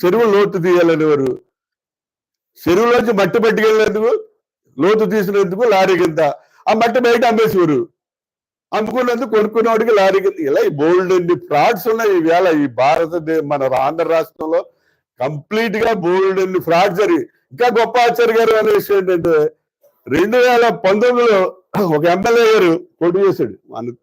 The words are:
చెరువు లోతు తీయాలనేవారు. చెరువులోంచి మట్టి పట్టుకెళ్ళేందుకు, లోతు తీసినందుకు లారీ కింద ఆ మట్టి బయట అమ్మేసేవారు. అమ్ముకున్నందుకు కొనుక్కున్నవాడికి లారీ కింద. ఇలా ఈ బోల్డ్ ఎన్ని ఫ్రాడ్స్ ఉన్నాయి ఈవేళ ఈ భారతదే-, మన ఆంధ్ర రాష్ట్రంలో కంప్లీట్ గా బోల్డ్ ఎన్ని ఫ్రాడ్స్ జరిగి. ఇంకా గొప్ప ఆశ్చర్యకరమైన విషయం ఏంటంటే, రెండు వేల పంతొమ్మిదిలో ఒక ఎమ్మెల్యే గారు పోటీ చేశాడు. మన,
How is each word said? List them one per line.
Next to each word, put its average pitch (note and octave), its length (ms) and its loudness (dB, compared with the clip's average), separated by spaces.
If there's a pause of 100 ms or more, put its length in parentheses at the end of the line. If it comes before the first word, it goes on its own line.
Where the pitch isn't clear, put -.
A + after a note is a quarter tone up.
చెరువు G#3 180 2
లోతు G3+ 340 2
తీయాలనేవారు. D#3+ 840 0 (1300)
చెరువులోంచి A#3 440 2
మట్టి G3 260 0
పట్టుకెళ్ళేందుకు, G#3+ 840 0 (540)
లోతు G#3+ 260 2
తీసినందుకు G3 580 -2
లారీ F#3+ 340 2
కింద E3 220 -2
ఆ - 540 -4
మట్టి A3+ 260 0
బయట A#3+ 260 2
అమ్మేసేవారు. F#3 640 0 (840)
అమ్ముకున్నందుకు A#3 560 -4
కొనుక్కున్నవాడికి A3 640 0
లారీ G3 240 2
కింద. F#3+ 200 -2
ఇలా D#3 220 0
ఈ G#3+ 80 0
బోల్డ్ F3 440 0
ఎన్ని F3 220 0
ఫ్రాడ్స్ E3 520 -2
ఉన్నాయి A3 300 0
ఈవేళ E3+ 300 2
ఈ D3+ 200 0
భారతదే-, D#3 760 -2
మన C#3 300 -4
ఆంధ్ర D#3 340 -2
రాష్ట్రంలో E3 580 -4 (540)
కంప్లీట్ F3+ 580 -4
గా A3+ 160 0
బోల్డ్ F#3+ 460 -2
ఎన్ని F#3 200 -2
ఫ్రాడ్స్ F3 420 0
జరిగి. F3 200 0 (300)
ఇంకా A#3 160 0 (120)
గొప్ప A3+ 180 0
ఆశ్చర్యకరమైన A3+ 760 2
విషయం G3+ 240 0
ఏంటంటే, E3+ 540 0 (560)
రెండు F#3 300 0
వేల A#3+ 320 2
పంతొమ్మిదిలో G#3+ 880 0 (260)
ఒక D#3 220 0
ఎమ్మెల్యే A3 480 2
గారు F3 320 0 (160)
పోటీ F3 180 0
చేశాడు. E3 340 -2 (160)
మన, A#2 220 -12 (120)